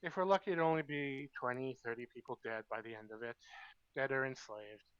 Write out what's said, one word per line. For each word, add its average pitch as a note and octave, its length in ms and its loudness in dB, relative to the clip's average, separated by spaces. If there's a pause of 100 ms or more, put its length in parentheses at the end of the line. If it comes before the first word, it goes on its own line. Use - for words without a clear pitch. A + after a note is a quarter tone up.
If E3+ 160 -4
we're F#3 80 4
lucky, F#3+ 260 6
it'll E3 160 6
only D#3+ 160 6
be C#3+ 460 -2 (100)
twenty, B2+ 440 0
thirty A#2 300 -4
people A#2+ 300 -8
dead A2+ 260 -4
by A2 120 -2
the A2+ 140 -8
end A2 160 -12
of A2 120 -10
it. A#2+ 120 -6 (600)
Dead C3+ 160 0
or C3+ 140 2
enslaved. G#2+ 580 -8 (160)